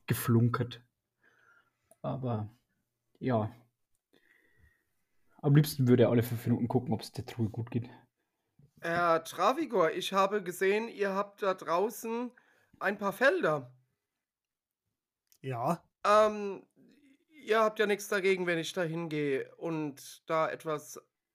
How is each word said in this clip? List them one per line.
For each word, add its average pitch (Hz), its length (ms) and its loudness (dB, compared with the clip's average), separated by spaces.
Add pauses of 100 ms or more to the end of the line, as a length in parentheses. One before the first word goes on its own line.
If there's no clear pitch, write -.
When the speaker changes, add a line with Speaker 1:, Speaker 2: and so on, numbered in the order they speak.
Speaker 1:
geflunkert. 117 760 2 (1200)
Aber, 120 480 -4 (680)
ja. 110 340 0 (1900)
Am 143 140 4
liebsten 147 320 4
würde 120 160 8
er 110 60 6
alle 120 140 4
fünf 117 220 -6
Minuten 120 220 0
gucken, 120 260 0
ob's - 180 -6
der - 140 -10
Truhe 110 240 -4
gut 113 220 -8
geht. 117 180 -6 (920)
Speaker 2:
Herr 170 420 2
Travigor, 202 680 0
ich 180 220 -6
habe 190 300 2
gesehen, 196 460 0
ihr 196 240 -4
habt 202 300 -4
da 185 100 0
draußen 220 800 -4 (480)
ein 202 180 -2
paar 196 160 -4
Felder. 196 580 2 (1700)
Speaker 3:
Ja. 135 420 -4 (220)
Speaker 2:
Ähm, 208 600 2 (800)
ihr 214 160 2
habt 214 180 0
ja 208 60 4
nichts 202 220 -2
dagegen, 190 400 0
wenn 170 120 0
ich 160 140 -8
da 185 100 -2
hingehe 156 720 -4
und 156 720 -8
da 160 200 0
etwas - 520 -8 (340)